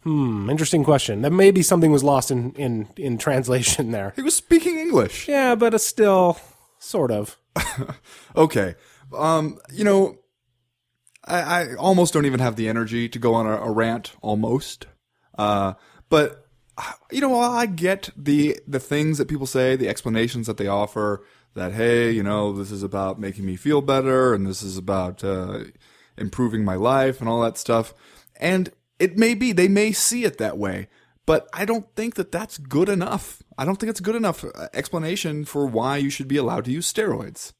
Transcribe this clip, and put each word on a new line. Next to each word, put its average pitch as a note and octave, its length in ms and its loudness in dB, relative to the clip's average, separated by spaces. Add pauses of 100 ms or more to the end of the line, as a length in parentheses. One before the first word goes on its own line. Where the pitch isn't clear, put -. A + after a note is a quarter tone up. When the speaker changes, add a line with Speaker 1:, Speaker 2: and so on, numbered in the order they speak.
Speaker 1:
Hmm, B2+ 480 0
interesting D3+ 340 2
question. A#2+ 380 2
That D3 80 0
maybe F#3 320 8
something E3 280 6
was C#3 140 4
lost C#3 260 2
in, B2+ 220 -2
in, A#2 360 -4 (100)
in B2+ 180 -4
translation B2+ 760 0
there. G2 220 -4
Speaker 2:
He - 60 -8
was C#4+ 140 0
speaking E4 440 2
English. A#3 480 0
Speaker 1:
Yeah, C4+ 280 2
but A3+ 180 2
it's G#3+ 140 0
still F#3+ 520 4 (420)
sort D3 300 -2
of. G#2+ 280 -4 (180)
Speaker 2:
<laughs> - 800 -8
Okay. A2+ 380 2 (420)
Um, D#3 420 0 (140)
you G3+ 120 -4
know, G3 340 4 (1040)
I, F3 160 -2
I E3 360 -2
almost F3+ 360 4
don't D3 140 2
even C3 140 0
have A#2 160 0
the A2 120 -2
energy A#2 400 -2
to A#2+ 100 -10
go A#2 140 2
on A2+ 140 2
a, G#2+ 100 0
a A2 140 -4
rant, A2+ 500 -2
almost. A2 680 -4 (520)
Uh, G2+ 360 0 (360)
but, - 360 2 (640)
you C4+ 120 -2
know, C4 160 2
I A#3+ 260 2
get F#3 520 -2
the, D3 500 2
the C#3 140 -4
things D3+ 360 -2
that C#3+ 120 -2
people C#3 180 -6
say, C3 300 2
the B2+ 120 -2
explanations A2+ 580 -2
that G#2+ 120 -6
they G2+ 80 -2
offer, G#2 580 -2 (300)
that, F#2 180 -6
"Hey, A#2 380 2
you A2 120 0
know, G#2 280 0
this G2 200 -8
is G2+ 120 -10
about G2 380 -4
making G2 240 -8
me F#2 120 -6
feel C#3+ 260 2
better, C3 500 2
and G2 140 0
this F#2+ 160 -6
is F#2+ 160 -8
about, F#2 440 -4
uh, F#2+ 420 -6 (520)
improving A2 480 -2
my F#2+ 120 0
life," C3 440 2
and A2+ 80 -4
all A#2 140 0
that A2+ 160 -2
stuff. A2+ 340 -2 (480)
And F#3 320 0 (260)
it F3+ 200 0
may A3+ 160 4
be, A#3 180 -2
they F3+ 160 4
may G#3 240 4
see A#3+ 320 -2
it F3+ 140 -2
that G#2+ 180 -4
way, F#2+ 320 -6 (380)
but - 260 2
I G3 140 -4
don't A3+ 280 -4
think A#3 200 -6
that - 180 -6
that's F#3+ 240 -8
good D3 320 0
enough. - 540 -4 (160)
I C3+ 80 -2
don't F#3+ 120 -2
think A3+ 120 -4
it's A3 100 -6
good G#3+ 160 -2
enough, G#3 300 -2
uh, - 260 -12
explanation D#3 720 -4
for C#3+ 220 -2
why B2+ 320 0
you C#3 100 0
should C#3 180 -6
be C#3 120 0
allowed A#2+ 260 -2
to B2 80 -4
use E3 180 -4
steroids. - 680 -4